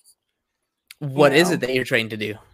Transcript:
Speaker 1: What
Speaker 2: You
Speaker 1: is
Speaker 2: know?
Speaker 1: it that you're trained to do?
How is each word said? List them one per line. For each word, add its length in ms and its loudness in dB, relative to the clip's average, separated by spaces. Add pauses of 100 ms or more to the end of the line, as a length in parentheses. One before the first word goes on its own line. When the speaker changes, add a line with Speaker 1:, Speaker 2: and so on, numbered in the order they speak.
(1000)
Speaker 1:
What 340 2
Speaker 2:
You 60 6
Speaker 1:
is 100 2
Speaker 2:
know? 60 -2
Speaker 1:
it 60 -4
that 120 -4
you're 100 -2
trained 280 -2
to 60 -10
do? 180 -8 (180)